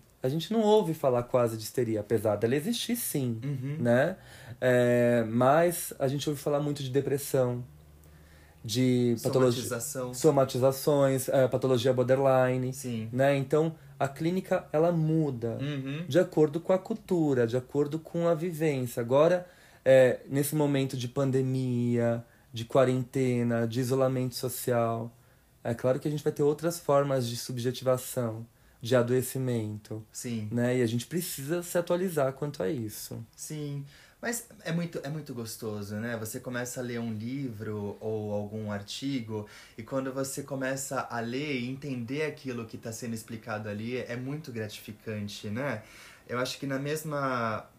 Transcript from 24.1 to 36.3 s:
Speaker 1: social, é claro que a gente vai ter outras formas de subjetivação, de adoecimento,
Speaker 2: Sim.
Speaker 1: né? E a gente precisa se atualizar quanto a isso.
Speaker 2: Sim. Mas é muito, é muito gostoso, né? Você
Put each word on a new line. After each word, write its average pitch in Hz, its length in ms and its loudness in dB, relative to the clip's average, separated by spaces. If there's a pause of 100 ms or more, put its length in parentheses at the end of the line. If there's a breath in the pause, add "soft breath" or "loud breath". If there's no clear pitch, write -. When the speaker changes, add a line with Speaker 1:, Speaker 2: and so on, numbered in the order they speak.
Speaker 1:
social, 117 760 -2 (520 soft breath)
é 117 100 -2
claro 131 260 0
que - 80 -4
a 151 40 -2
gente 147 120 -4
vai 151 80 0
ter 151 120 0
outras 156 360 0
formas 139 480 2
de 120 80 -6
subjetivação, 123 1080 -2 (360 soft breath)
de 117 140 2
adoecimento, 117 1160 0
Speaker 2:
Sim. 113 400 -6
Speaker 1:
né? 120 260 2
E 127 40 2
a 123 60 4
gente 117 180 -2
precisa 165 580 -4
se 175 140 -2
atualizar 175 560 0
quanto 147 300 -6
a - 60 0
isso. 117 520 -8 (140)
Speaker 2:
Sim. 143 500 -8 (360 loud breath)
Mas 233 260 -6 (160)
é 170 80 -4
muito, 170 320 -4
é 139 60 -8
muito 151 240 -8
gostoso, 107 640 -8
né? 117 220 -4
Você 110 220 -8